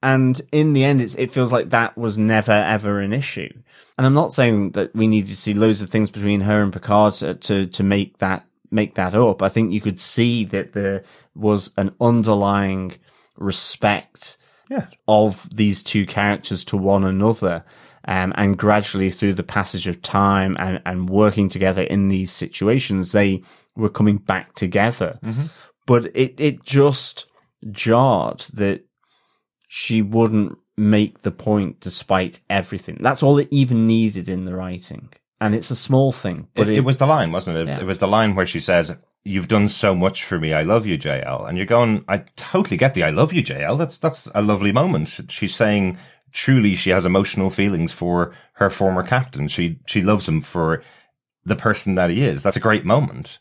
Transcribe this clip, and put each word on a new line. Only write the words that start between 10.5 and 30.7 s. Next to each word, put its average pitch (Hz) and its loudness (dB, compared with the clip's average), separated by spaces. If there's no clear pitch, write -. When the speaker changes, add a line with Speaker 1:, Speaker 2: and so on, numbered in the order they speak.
Speaker 1:
there 98 -4
was 101 0
an 98 -2
underlying 101 2
respect - -4
Speaker 2:
Yeah. 262 -6
Speaker 1:
of 107 2
these 104 0
two 101 -2
characters 101 -4
to - -6
one 98 2
another. 95 0
Um, 92 -2
and 98 2
gradually 101 0
through 98 -2
the 90 -6
passage 95 -6
of 87 -6
time 98 0
and, 92 -4
and 92 -6
working 101 2
together 92 -2
in 98 0
these 95 -2
situations, 101 -2
they 98 2
were 110 0
coming 104 2
back - -4
together. 98 -2
Speaker 2:
Mm-hmm. 113 -6
Speaker 1:
But 120 2
it, 127 -2
it 147 -2
just 139 0
jarred 113 0
that 98 -4
she - -2
wouldn't 110 0